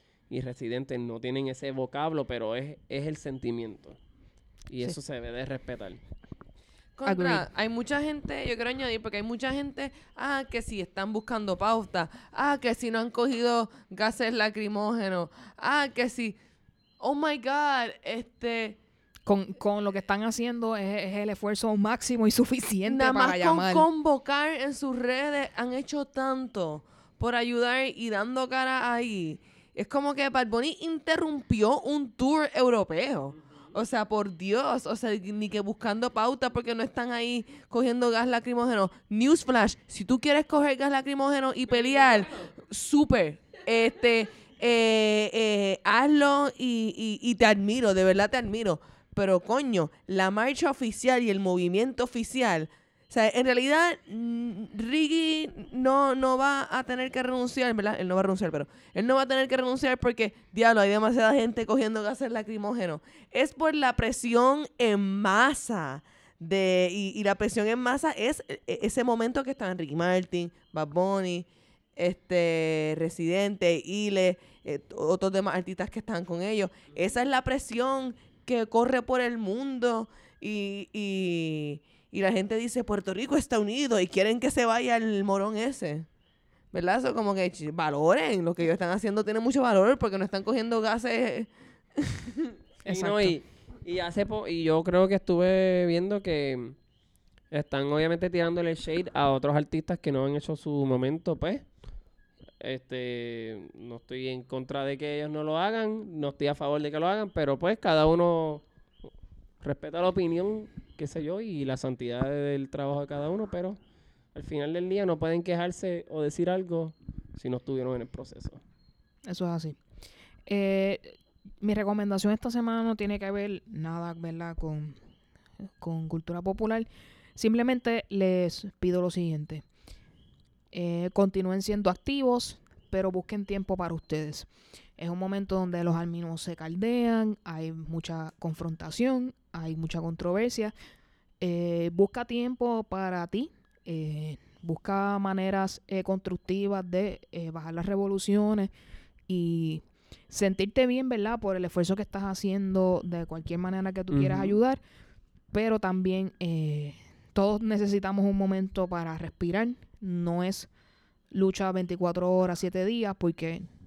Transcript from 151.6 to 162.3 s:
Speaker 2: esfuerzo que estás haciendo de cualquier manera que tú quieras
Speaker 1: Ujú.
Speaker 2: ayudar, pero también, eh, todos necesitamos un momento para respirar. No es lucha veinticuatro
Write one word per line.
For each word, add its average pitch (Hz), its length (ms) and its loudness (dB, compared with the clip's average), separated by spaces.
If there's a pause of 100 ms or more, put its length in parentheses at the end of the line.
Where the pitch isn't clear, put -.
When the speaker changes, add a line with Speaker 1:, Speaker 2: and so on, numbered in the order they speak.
Speaker 2:
esfuerzo 175 300 0
que 202 60 -4
estás 196 220 -8
haciendo 190 800 0
de 170 220 -6
cualquier 165 340 -6
manera 190 340 -4
que 190 100 -6
tú 185 100 -4
quieras 139 260 2
Speaker 1:
Ujú. 190 40 -2
Speaker 2:
ayudar, 220 380 2 (720)
pero 220 260 0
también, 185 600 -2
eh, 151 540 -4 (400)
todos 208 280 2
necesitamos 202 640 2
un 196 120 2
momento 190 500 0
para 165 300 -6
respirar. 175 520 -2 (300)
No 175 440 -2
es 185 260 -6 (640)
lucha 190 400 0
veinticuatro 180 600 0